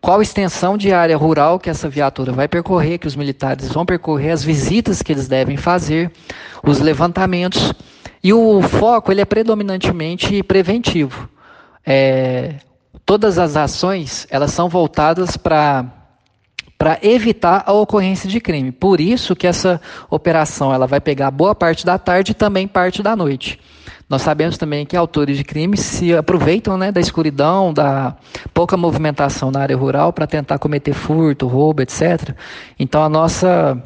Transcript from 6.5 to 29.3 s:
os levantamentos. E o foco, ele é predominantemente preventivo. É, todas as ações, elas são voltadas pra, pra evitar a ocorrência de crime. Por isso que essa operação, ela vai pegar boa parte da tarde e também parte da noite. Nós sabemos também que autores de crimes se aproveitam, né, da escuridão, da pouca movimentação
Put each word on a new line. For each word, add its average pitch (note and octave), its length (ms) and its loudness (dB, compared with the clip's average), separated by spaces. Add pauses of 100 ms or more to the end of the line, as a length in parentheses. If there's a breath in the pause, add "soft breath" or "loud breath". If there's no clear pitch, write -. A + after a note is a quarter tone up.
os C#3+ 180 2
levantamentos. F3 920 0 (500 loud breath)
E F#3 100 6
o A3 280 6
foco, A3 500 2
ele G3 100 2
é G3 40 2
predominantemente G3 1160 -2
preventivo. F3+ 840 0 (560 soft breath)
É, C3 680 2 (500)
todas G#3 320 2
as E3 180 2
ações, D#3 760 -2
elas C#3 200 0
são F3 180 0
voltadas E3 680 0
pra, D3 500 0 (920)
pra D#3 240 2
evitar G#3 640 2
a G3 80 2
ocorrência G3+ 560 0
de G#3 100 -2
crime. C#3 320 -4
Por F#3 300 2
isso G3+ 340 0
que - 100 -6
essa F3 340 2 (300 loud breath)
operação, D3+ 640 0
ela C3 140 2
vai C#3 140 0
pegar C#3 300 -2
boa E3 220 2
parte E3+ 320 0
da F3+ 120 2
tarde F#3+ 340 0
e G#3 40 -2
também G3 300 0
parte F#3 380 -2
da G#3 100 0
noite. D3+ 460 -4 (480 loud breath)
Nós C3+ 140 -2
sabemos D#3 360 -2
também D3 280 -4
que C#3+ 100 -6
autores D3+ 400 0
de C#3 80 -4
crimes F3+ 380 -2
se - 340 -2
aproveitam, F3 640 0
né, F#3+ 160 -2
da F3+ 80 2
escuridão, D#3+ 720 0
da C#3 420 0 (380 loud breath)
pouca E3+ 240 0
movimentação D3 720 -2